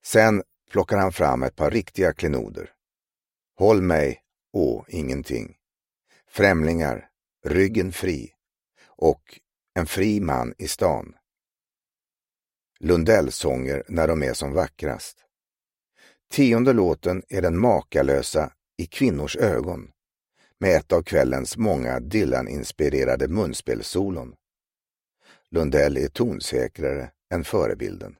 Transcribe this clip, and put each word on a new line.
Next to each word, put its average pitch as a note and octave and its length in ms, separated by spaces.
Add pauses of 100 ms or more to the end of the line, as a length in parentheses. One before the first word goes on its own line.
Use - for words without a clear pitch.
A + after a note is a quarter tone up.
Sen G#2+ 380 (280)
plockar G2+ 260
han F#2+ 160
fram C2 300
ett C2 140
par D2+ 140
riktiga F#2 420
klenoder. A#1 600 (840)
Håll G2 260
mig D#2 400 (300)
och B1 360
ingenting. B1+ 680 (720)
Främlingar, E2 840 (340)
ryggen F#2+ 480
fri E2 420 (520)
och - 540 (340)
En D#2+ 120
fri G#2 340
man C2 380
i - 100
stan. D2 480 (1600)
Lundells E2+ 580
sånger C2+ 520
när D#2+ 200
de D#2+ 140
är C2 100
som C#2 200
vackrast. - 720 (1040)
Tionde B2 440
låten F2+ 560
är F#2+ 140
den E2+ 180
makalösa D2 920 (240)
I E2 100
kvinnors D2+ 500
ögon, F2 540 (680)
med F#2 180
ett - 160
av E2+ 100
kvällens C2 540
många B1+ 440
Dylan-inspirerade C2 1300
munspelsolon. D2 1080 (1120)
Lundell C#2+ 460
är C2 120
tonsäkrare C#2 1000 (200)
än E2 140
förebilden. G1+ 760